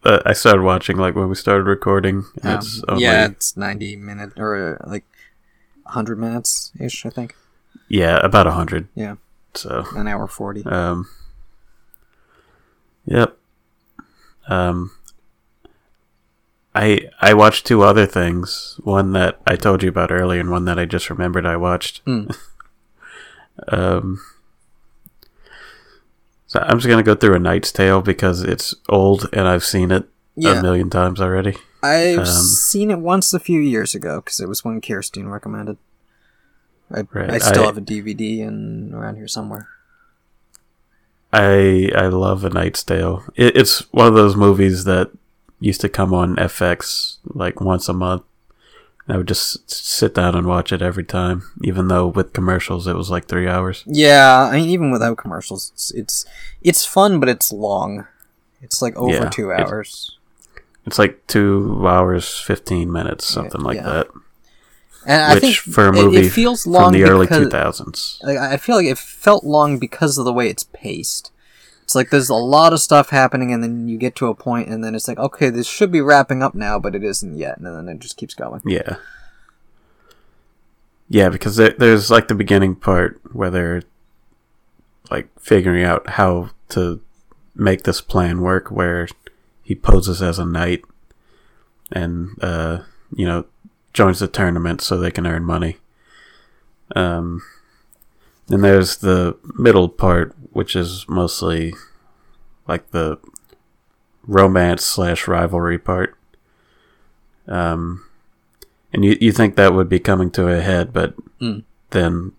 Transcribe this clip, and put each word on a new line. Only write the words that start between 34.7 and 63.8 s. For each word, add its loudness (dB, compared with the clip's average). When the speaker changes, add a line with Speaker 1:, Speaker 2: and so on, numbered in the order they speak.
Speaker 2:
Kirsten -10
recommended. -12
I, -8
Speaker 1:
Right, -6
Speaker 2:
I -2
still 2
Speaker 1:
I 2
Speaker 2:
have -4
a -12
D -10
V -10
D -6
in, -12
around -12
here -18
somewhere. -12
Speaker 1:
I, 4
I 2
love -2
A -4
Knight's -4
Tale. -4
It, 4
it's 4
one 6
of 6
those 6
movies 4
that 0
used -2
to -2
come -2
on 0
F -4
X, -4
like, -8
once -2
a -2
month. -4
I -4
would -4
just -4
s-, -12
sit -2
down 0
and -2
watch -2
it -4
every -6
time, -4
even -2
though 2
with -2
commercials -4
it -4
was, -8
like, -6
three -4
hours. -4
Speaker 2:
Yeah, 6
I 0
mean, 0
even 0
without 0
commercials, -12
it's, -10
it's, -8
it's 2
fun, 2
but 2
it's -2
long. -4
It's, -8
like, -4
over -2
Speaker 1:
Yeah, -2
Speaker 2:
two -6
Speaker 1:
it's, -2
Speaker 2:
hours. -10
Speaker 1:
it's, -4
like, 0
two 2
hours, 0
fifteen -4
minutes, -8
Speaker 2:
Yeah, -4
Speaker 1:
something -8
like -4
Speaker 2:
yeah. -8